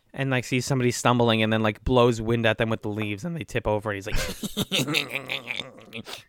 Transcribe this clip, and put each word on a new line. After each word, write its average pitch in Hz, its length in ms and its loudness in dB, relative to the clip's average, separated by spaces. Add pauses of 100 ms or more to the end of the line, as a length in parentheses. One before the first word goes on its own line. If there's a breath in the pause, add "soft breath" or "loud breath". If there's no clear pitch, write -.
(120)
And, 135 180 -2
like, 127 140 0
sees 123 220 0
somebody 127 240 2
stumbling 117 500 4
and 110 120 4
then, 110 100 2
like, 107 220 0
blows 123 360 4
wind 117 240 0
at 110 140 2
them 113 100 0
with 110 140 -2
the 107 60 -6
leaves 104 360 -4
and 170 120 -6
they 131 80 -8
tip 117 240 -4
over 107 240 -2
and 101 40 -4
he's 98 120 -10
like, 104 80 0
<laughs> 135 1500 -4 (580 loud breath)